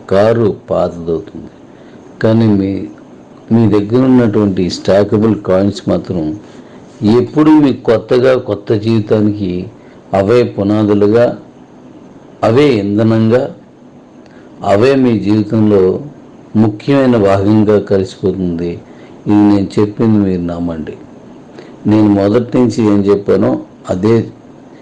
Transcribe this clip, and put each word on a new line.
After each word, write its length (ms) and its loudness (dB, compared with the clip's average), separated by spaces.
కారు 460 2
పాతదవుతుంది. 800 -6
కానీ 240 2
మీ, 400 -2
మీ 160 2
దగ్గర 360 0
ఉన్నటువంటి 680 2
స్టాకబుల్ 720 0
కాయిన్స్ 480 -2
మాత్రం 500 -4
ఎప్పుడూ 300 0
మీకు 320 2
కొత్తగా, 560 0
కొత్త 340 -6
జీవితానికి 1000 -2
అవే 280 2
పునాదులుగా, 960 0
అవే 240 2
ఇంధనంగా, 840 0
అవే 300 2
మీ 240 2
జీవితంలో 840 2
ముఖ్యమైన 600 0
భాగంగా 640 2
కలిసిపోతుంది. 880 -4
ఇది 80 0
నేను 460 2
చెప్పింది 380 0
మీరు 240 0
నమ్మండి. 520 -8
నేను 220 2
మొదటి 500 0
నుంచి 260 0
ఏం 200 2
చెప్పానో 560 0
అదే 360 0